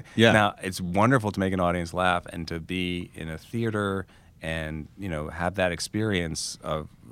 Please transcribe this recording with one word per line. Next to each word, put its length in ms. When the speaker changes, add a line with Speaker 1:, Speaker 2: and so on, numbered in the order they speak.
Speaker 1:
<laughs> 80
Speaker 2:
Yeah. 180
Speaker 1:
Now, 280
it's 200
wonderful 500
to 80
make 140
an 60
audience 340
laugh 400
and 140
to 120
be 560
in 140
a 80
theater 680
and, 460
you 100
know, 220
have 260
that 160
experience 920
of, 260